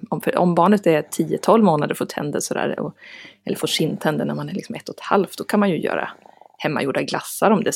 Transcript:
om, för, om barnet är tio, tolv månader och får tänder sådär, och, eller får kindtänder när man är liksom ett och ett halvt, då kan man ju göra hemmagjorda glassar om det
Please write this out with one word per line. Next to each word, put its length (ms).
om, 120
för, 160
om 180
barnet 320
är 140
tio, 360
tolv 260
månader 300
och 40
får 80
tänder 340
sådär, 400
och, 160
eller 120
får 100
kindtänder 580
när 100
man 140
är 40
liksom 220
ett 140
och 60
ett 60
halvt, 360
då 60
kan 160
man 100
ju 120
göra 280
hemmagjorda 440
glassar 500
om 120
det 120